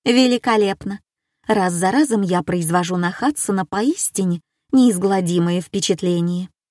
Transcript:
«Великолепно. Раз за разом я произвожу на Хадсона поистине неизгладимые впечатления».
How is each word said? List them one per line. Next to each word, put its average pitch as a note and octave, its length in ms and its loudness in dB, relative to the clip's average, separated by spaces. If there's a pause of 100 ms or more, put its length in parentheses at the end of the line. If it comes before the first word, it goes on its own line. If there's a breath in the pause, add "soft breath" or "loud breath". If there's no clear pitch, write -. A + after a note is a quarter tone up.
«Великолепно. A3+ 960 0 (480)
Раз F#3+ 260 0
за F#3 180 0
разом B3 300 2
я F3+ 220 0
произвожу F3+ 540 -2
на F3 140 -2
Хадсона G#3 540 -2
поистине G3 760 -4 (300)
неизгладимые F#3 880 2
впечатления». F3+ 880 -2 (220)